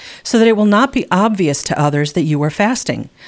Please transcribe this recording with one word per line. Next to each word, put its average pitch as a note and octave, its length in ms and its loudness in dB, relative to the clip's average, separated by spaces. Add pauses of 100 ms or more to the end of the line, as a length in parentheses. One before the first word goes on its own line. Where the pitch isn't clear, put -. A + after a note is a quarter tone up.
(240)
so - 160 0
that A3+ 80 4
it A3+ 100 4
will G#3 80 2
not G#3+ 260 2
be C#4 200 -2
obvious F#3 500 0
to - 180 -4
others D3 340 0
that E3+ 100 0
you D3+ 180 0
are D3+ 80 0
fasting, G3+ 580 -2 (200)